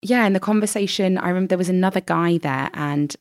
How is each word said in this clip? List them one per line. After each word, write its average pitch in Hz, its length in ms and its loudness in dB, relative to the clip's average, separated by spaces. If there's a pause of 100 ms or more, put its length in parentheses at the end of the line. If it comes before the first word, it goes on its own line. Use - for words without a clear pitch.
Yeah, 233 220 2
in 196 80 4
the 185 60 2
conversation, 202 800 0
I - 80 -2
remember 180 220 0
there 185 100 2
was 180 100 0
another 185 320 2
guy 170 380 0
there, 135 340 -4
and 147 480 -4